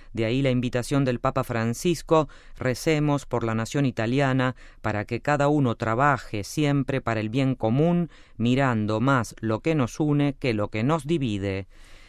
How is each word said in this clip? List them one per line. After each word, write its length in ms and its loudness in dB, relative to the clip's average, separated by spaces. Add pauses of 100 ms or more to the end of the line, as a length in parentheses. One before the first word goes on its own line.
(140)
De 100 -2
ahí 180 0
la 100 2
invitación 520 0
del 160 0
Papa 240 0
Francisco: 840 0 (280)
"Recemos 680 0
por 180 -2
la 120 0
nación 300 0
italiana 680 0 (260)
para 220 -2
que 160 -4
cada 300 2
uno 260 2
trabaje 680 0
siempre 560 0
para 180 -2
el 80 -2
bien 280 0
común, 540 2 (280)
mirando 640 2
más 400 2
lo 180 -2
que 160 0
nos 240 -2
une 400 2
que 140 0
lo 160 -2
que 140 -2
nos 220 0
divide". 600 -2 (420)